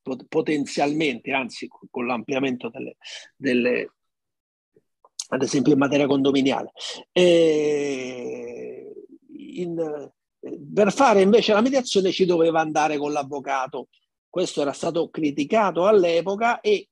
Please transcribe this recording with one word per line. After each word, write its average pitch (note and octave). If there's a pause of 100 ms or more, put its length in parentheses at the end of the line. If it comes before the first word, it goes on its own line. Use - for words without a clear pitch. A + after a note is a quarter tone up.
pot-, B2+
potenzialmente, D3
anzi B2+
co-, -
con B2
l'ampliamento B2+
delle, - (400)
delle, B2 (1400)
ad C3
esempio C#3
in C3+
materia C#3+
condominiale. C3+ (400)
E C#3 (360)
in, D#3+ (600)
per G3
fare A3
invece G#3+
la G#3
mediazione B3
ci F#3+
doveva E3
andare D#3
con D3
l'avvocato. C#3 (400)
Questo E3+
era C#3
stato E3
criticato D#3+
all'epoca G3+
e G3+